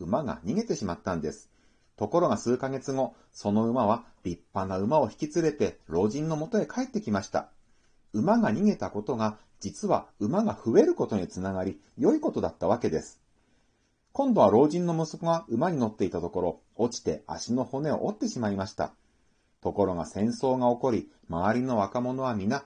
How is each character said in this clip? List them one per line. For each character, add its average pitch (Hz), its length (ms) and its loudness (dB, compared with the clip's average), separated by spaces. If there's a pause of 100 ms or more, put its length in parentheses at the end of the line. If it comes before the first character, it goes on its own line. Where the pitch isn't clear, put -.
馬 110 240 -2
が 95 200 -6
逃 110 100 -2
げ 220 100 0
て 190 100 -2
し 113 120 -6
ま 85 80 -4
っ - 60 -12
た 95 140 -4
ん 82 60 -4
で 76 100 -4
す。 - 200 -14 (460)
と 104 120 -2
こ 170 120 2
ろ 170 80 4
が 110 100 0
数 123 180 0
ヶ 135 140 -4
月 135 220 -6
後、 131 220 -2 (180)
そ 104 200 -4
の 110 160 2
馬 117 180 2
は 117 200 2 (180)
立 87 180 -6 (120)
派 95 120 -2
な 95 160 -2
馬 139 160 2
を 143 60 4
引 131 240 -4
き 151 60 -8
連 165 100 2
れ 151 80 2
て 107 340 -2
老 87 220 2
人 147 200 -4
の 160 80 -2
も 156 120 -6
と 214 100 0
へ 190 80 0
帰 254 180 -4
っ - 20 -6
て 233 160 -4
き - 100 -4
ま 196 100 0
し - 60 -12
た。 - 220 -4 (640)
馬 214 240 4
が 175 120 2
逃 139 140 2
げ 202 120 4
た 95 140 -4
こ 104 120 -6
と 135 120 -2
が、 110 240 -2 (220)
実 196 260 -6
は 135 220 0 (100)
馬 143 240 0
が 175 220 -2
増 120 140 4
え 277 80 8
る 349 80 2
こ 131 120 -2
と 110 100 0
に 90 120 -2
つ - 120 -10
な 95 120 -4
が 92 100 -2
り、 92 160 -4 (200)
良 170 160 4
い 311 60 0
こ 311 120 -2
と 117 80 -4
だ 92 80 0
っ - 80 -14
た - 100 -2
わ 117 120 4
け 110 100 -2
で 78 140 -2
す。 - 180 -20 (920)
今 269 220 2
度 175 60 6
は 104 100 8
老 120 160 8
人 175 200 0
の 160 180 0
息 - 160 -10
子 170 60 -4
が 165 220 0
馬 135 220 0
に 165 60 -2
乗 123 100 0
っ 107 80 -4
て 107 100 -2
い 90 60 0
た 87 100 -4
と 85 100 -4
こ 90 100 -4
ろ、 87 200 -2 (140)
落 117 260 -2
ち - 40 -14
て 80 240 -4
足 - 240 -6
の 127 100 0
骨 139 300 -4
を 110 140 -2
折 208 100 -4
っ - 20 -16
て 240 100 -4
し 131 120 -8
ま 107 100 0
い 101 60 -2
ま 98 100 -4
し - 80 -14
た。 - 180 -4 (680)
と 87 120 -2
こ 101 120 2
ろ 92 100 2
が 82 100 -2
戦 101 260 -2
争 127 280 0
が 123 160 4
起 120 60 -8
こ 135 100 2
り、 101 220 -2 (160)
周 98 320 0
り 127 40 0
の 127 120 0
若 104 240 0
者 131 240 -4
は 127 100 -2
皆 107 320 -2